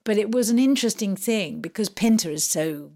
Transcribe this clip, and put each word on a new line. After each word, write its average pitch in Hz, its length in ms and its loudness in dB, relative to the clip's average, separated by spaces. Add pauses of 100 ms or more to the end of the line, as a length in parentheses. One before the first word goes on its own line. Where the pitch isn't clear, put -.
But 214 120 0
it 214 160 0
was 240 180 2
an 233 80 4
interesting 240 580 2
thing 190 440 -4
because 170 300 -6
Pinter 220 400 2
is 151 140 -4
so 151 520 -4